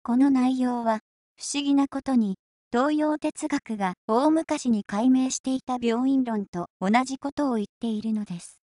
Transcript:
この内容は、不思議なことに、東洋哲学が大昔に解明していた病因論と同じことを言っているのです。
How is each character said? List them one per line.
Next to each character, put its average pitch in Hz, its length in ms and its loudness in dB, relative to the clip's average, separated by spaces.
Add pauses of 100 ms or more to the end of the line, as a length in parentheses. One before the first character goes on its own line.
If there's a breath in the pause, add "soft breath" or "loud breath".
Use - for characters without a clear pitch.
こ 240 140 -2
の 269 140 6
内 262 280 2
容 247 280 -2
は、 220 160 0 (360)
不 - 60 -16 (100)
思 285 80 -2
議 285 120 2
な 277 160 4
こ 269 120 -6
と 269 140 0
に、 208 200 2 (360)
東 277 260 2
洋 302 200 0
哲 302 320 -6
学 269 260 -4
が 190 200 -2 (120)
大 262 240 4
昔 311 380 0
に 214 160 0
解 220 240 0
明 262 220 2
し - 100 -8
て 262 120 -2
い 262 60 -4
た 254 220 -6
病 233 280 0
因 269 140 2
論 220 220 -4
と 175 220 -8 (120)
同 185 120 0 (120)
じ 269 140 -6
こ 277 160 -8
と 285 180 0
を 240 40 0
言 208 100 -2
っ - 20 -20 (140)
て 233 60 -4
い 214 140 -4
る 220 120 -4
の 214 100 -4
で 175 160 -10
す。 - 320 -20